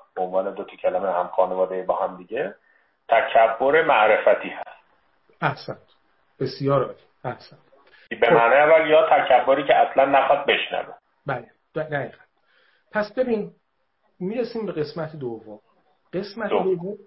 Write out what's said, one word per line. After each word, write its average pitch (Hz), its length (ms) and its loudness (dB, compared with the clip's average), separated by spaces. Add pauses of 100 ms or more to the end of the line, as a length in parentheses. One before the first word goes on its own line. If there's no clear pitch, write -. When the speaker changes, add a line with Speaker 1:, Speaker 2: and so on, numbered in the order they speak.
(160)
Speaker 1:
به 92 60 -6
عنوان 95 320 -4
دو 98 100 -10
تا - 180 -18
کلمه 92 300 -2
هم 87 240 -4
خانواده 92 480 -2
با 90 120 -2
هم 90 220 -6
دیگه، 127 380 -8 (540)
تکبر 120 760 2
معرفتی 107 640 2
هست. - 320 -16 (600)
Speaker 2:
احسنت. - 360 -6 (600)
بسیار 135 440 -2
عالی. - 120 -10 (280)
احسنت. - 360 -14 (500)
Speaker 1:
به - 180 0
Speaker 2:
خب. - 60 4
Speaker 1:
معنی 120 220 6
اول 151 340 6
یا 156 200 6
تکبری 135 580 2
که 151 80 4
اصلاً 127 300 2
نخواد - 420 2
بشنوه. - 460 -4 (320)
Speaker 2:
بله. 123 200 -8 (300)
د-، 156 160 -8
دقیقاً. 135 260 -8 (760)
پس 208 220 -4
ببین، 226 380 -4 (680)
می‌رسیم 220 460 -6
به 175 60 -8
قسمت 156 440 -8
دوم. 113 440 -12 (540)
قسمت 202 360 -8
Speaker 1:
دوم. 185 260 0
Speaker 2:
دوم، 180 200 -8 (120)